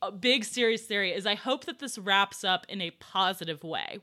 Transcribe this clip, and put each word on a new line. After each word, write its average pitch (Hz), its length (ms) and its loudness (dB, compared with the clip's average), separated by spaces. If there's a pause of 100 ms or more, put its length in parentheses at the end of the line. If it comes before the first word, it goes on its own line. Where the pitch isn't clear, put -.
uh, 190 100 -2
big 226 320 4
serious 226 420 0
theory 196 280 0
is 190 140 -4
I 208 80 2
hope 262 300 -2
that 311 140 -10
this 269 200 -8
wraps 196 440 2
up 185 240 2
in 196 140 -6
a 170 100 -4
positive 185 720 -2
way, 160 400 -6